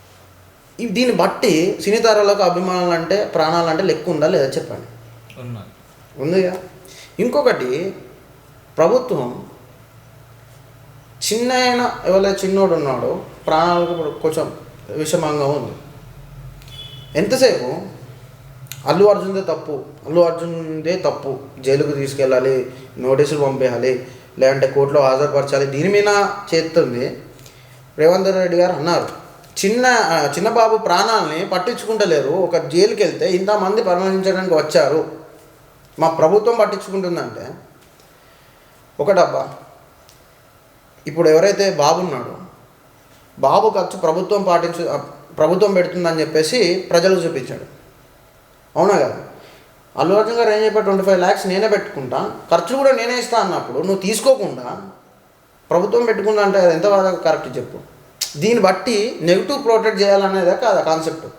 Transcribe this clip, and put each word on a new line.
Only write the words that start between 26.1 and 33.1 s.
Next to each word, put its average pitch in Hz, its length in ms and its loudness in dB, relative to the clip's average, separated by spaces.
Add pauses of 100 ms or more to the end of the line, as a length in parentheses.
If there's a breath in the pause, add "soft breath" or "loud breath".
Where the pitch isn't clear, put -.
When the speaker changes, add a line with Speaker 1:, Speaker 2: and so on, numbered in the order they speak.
Speaker 1:
చేస్తుంది. 156 680 0 (720 loud breath)
రేవంత్ 180 300 4
రెడ్డి 185 300 0
గారు 180 160 2
అన్నారు, 156 340 -2 (580)
"చిన్న, 240 200 2
ఆ, 165 400 2
చిన్న 170 240 -2
బాబు 220 280 2
ప్రాణాలని 185 680 0
పట్టించుకుంటలేరు, 185 840 0
ఒక 170 280 0
జైలుకి 185 460 2
వెళ్తే 170 280 -2